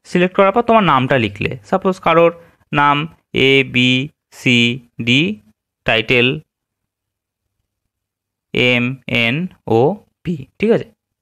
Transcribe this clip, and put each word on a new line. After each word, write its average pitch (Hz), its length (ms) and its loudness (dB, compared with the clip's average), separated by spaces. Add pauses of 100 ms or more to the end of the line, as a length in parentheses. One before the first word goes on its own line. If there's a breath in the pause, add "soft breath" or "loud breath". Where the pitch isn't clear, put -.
সিলেক্ট 180 320 -2
করার 196 160 4
পর 240 100 0
তোমার 226 200 2
নামটা 139 360 2
লিখলে, 101 460 -4
সাপোজ 185 360 -4
কারোর 170 340 2 (380 soft breath)
নাম 143 360 0 (240)
এ 135 320 2
বি 127 440 0 (220)
সি 120 500 0 (220)
ডি, 151 380 -2 (440)
টাইটেল 123 560 0 (2000)
এম 123 440 -2 (100)
এন 123 400 -4 (200)
ও 131 300 0 (260)
পি, 151 240 -8 (120)
ঠিক 214 120 0
আছে? 170 140 -2 (380)